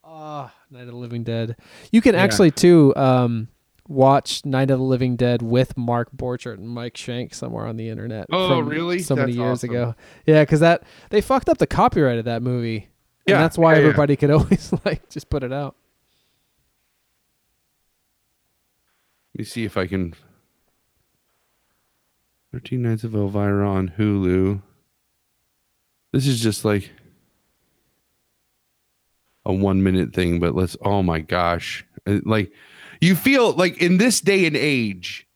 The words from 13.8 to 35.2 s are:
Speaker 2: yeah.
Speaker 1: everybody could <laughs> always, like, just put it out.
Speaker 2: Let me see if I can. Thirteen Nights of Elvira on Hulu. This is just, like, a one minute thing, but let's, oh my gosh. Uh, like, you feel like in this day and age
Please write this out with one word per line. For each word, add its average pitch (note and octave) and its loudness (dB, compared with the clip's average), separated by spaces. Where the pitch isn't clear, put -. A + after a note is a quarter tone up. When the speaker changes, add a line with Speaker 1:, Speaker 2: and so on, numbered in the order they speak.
Speaker 2:
yeah. C#3+ 6
Speaker 1:
everybody D3 2
could C#3+ 0
<laughs> D3+ 4
always, - 0
like, D#3+ -4
just - -16
put C#3 -4
it B2 -8
out. C#3 -8
Speaker 2:
Let - -10
me A2 -10
see A2+ -8
if G2+ -8
I F#2+ -2
can. F2+ -6
Thirteen B2 -8
Nights A2+ -4
of A2+ -10
Elvira G2+ -2
on F#2+ -2
Hulu. G2 0
This C3 0
is B2+ 0
just, A2 -2
like, G#2 -2
a F#2+ -2
one F#2+ 2
minute F#2 0
thing, F2 0
but E2+ 0
let's, F2+ -2
oh G2+ 0
my E2+ 0
gosh. E2+ -4
Uh, G2+ -2
like, G#2+ -2
you F3 4
feel B3+ 2
like F3 -2
in F3 2
this A3+ 2
day F#3+ 2
and D3+ -2
age A2+ -4